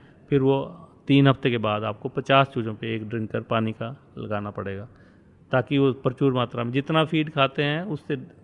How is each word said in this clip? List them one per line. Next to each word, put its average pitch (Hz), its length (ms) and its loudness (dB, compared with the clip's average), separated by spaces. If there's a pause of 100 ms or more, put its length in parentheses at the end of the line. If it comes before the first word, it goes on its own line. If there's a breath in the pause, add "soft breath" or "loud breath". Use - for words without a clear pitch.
(300 loud breath)
फिर 139 120 4
वो - 460 0 (200)
तीन 139 200 6
हफ्ते 135 240 2
के 120 60 0
बाद 107 260 -2
आपको 110 260 -6
पचास 135 380 2
चूज़ों 113 260 -6
पे 113 220 -6
एक 110 140 -8
ड्रिंकर 113 320 -4
पानी 113 300 0
का 117 460 -12
लगाना 104 340 -6
पड़ेगा, 98 360 -10 (640 soft breath)
ताकि 131 260 0
वो 139 160 4
प्रचुर 131 400 0
मात्रा 120 300 -2
में, 120 80 -4
जितना 156 340 2
feed 156 240 -2
खाते 135 340 0
हैं, 147 200 -2
उससे 160 320 -6 (280)